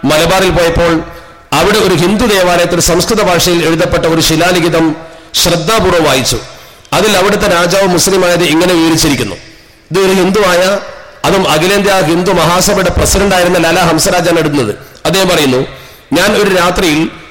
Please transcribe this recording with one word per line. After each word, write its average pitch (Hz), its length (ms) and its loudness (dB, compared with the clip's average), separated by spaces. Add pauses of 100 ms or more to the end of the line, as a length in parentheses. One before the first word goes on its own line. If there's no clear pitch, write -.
മലബാറിൽ 170 460 2
പോയപ്പോൾ 165 520 0 (500)
അവിടെ 180 260 2
ഒരു 190 160 2
ഹിന്ദു 196 320 0
ദേവാലയത്തിൽ 180 540 0
സംസ്കൃത 180 420 0
ഭാഷയിൽ 175 440 0
എഴുതപ്പെട്ട 165 380 0
ഒരു 160 160 0
ശിലാലിഖിതം 165 760 0 (380)
ശ്രദ്ധാപൂർവ്വം 175 680 0
വായിച്ചു. 135 340 -2 (540)
അതിൽ 196 240 0
അവിടുത്തെ 190 340 0
രാജാവ് 180 360 0
മുസ്ലിമായത് 180 560 0
ഇങ്ങനെ 170 320 0
വിവരിച്ചിരിക്കുന്നു." 156 640 0 (540)
ഇത് 165 80 -2
ഒരു 190 140 2
ഹിന്ദുവായ, 190 680 2 (460)
അതും 180 260 0
അഖിലേന്ത്യാ 190 500 2
ഹിന്ദു 175 320 0
മഹാസഭയുടെ 180 580 0
പ്രസിഡന്റായിരുന്ന 180 680 0
ലാല 165 200 2
ഹംസരാജാണ് 170 600 0
എഴുതുന്നത്. 143 340 -2 (320)
അദ്ദേഹം 185 220 0
പറയുന്നു, 139 380 0 (460)
"ഞാൻ 190 200 2
ഒരു 196 220 0
രാത്രിയിൽ 175 540 0 (220)